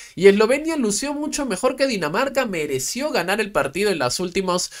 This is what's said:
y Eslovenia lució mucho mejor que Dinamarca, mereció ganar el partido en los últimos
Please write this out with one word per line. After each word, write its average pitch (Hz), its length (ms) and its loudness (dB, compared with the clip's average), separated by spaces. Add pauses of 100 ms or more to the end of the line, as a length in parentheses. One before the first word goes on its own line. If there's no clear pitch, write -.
(160)
y 180 120 6
Eslovenia 262 480 4
lució 269 380 -2
mucho 285 320 -6
mejor 247 320 -2
que 277 100 2
Dinamarca, 233 600 0
mereció 151 640 -4
ganar 196 280 0
el 202 120 -2
partido 170 400 0
en 165 80 -2
los 123 200 0
últimos 180 600 -2